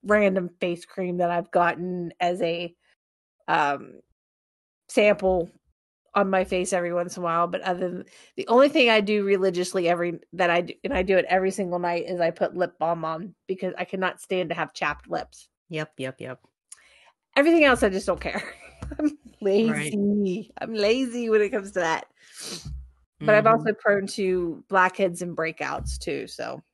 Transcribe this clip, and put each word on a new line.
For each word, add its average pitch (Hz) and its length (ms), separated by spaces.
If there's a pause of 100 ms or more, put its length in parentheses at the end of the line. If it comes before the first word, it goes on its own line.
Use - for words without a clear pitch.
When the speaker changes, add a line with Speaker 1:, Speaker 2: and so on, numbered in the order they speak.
Speaker 1:
random 196 460 (100)
face 175 260
cream 180 320
that 175 120
I've 175 220
gotten 175 680
as 180 220
a, 170 320 (760)
um, 143 520 (880)
sample 190 640 (680)
on 196 160
my 190 120
face 185 300
every 175 200
once 175 240
in 180 40
a 175 40
while, 170 220
but 180 140
other 180 280
than, 180 160 (300)
the - 120
only 262 220
thing 277 200
I 220 120
do 208 220
religiously 185 640
every, 175 320 (140)
that 175 160
I 175 120
do, 170 120 (100)
and 196 100
I 185 100
do 190 140
it 170 120
every 190 220
single 180 280
night, 175 280
is 180 120
I 170 120
put 175 260
lip 180 220
balm 165 260
on, 165 300 (120)
because 185 300
I 185 80
cannot 185 360
stand 180 280
to 160 60
have 160 180
chapped - 340
lips. - 420 (200)
Speaker 2:
Yep, 156 280
yep, 131 220
yep. 127 200 (960)
Speaker 1:
Everything 311 280
else, 254 200
I 208 60
just 190 180
don't 180 120
care. 180 220 (320)
<laughs> - 260
I'm 302 180 (240)
Speaker 2:
Right. 208 520
Speaker 1:
lazy. 202 680
I'm 226 140
lazy 233 560
when 214 120
it 202 80
comes 202 240
to 190 60
that. 165 280 (1120)
But 214 140
I'm 214 100
Speaker 2:
Mm-hmm. - 20
Speaker 1:
also 220 260
prone 202 340
to 185 600
blackheads 185 540
and 175 160
breakouts 151 600
too, 139 300
so. 123 340 (120)